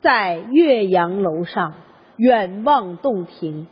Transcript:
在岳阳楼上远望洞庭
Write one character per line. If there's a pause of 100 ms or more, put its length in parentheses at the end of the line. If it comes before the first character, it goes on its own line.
在
岳
阳
楼
上 (420)
远
望
洞
庭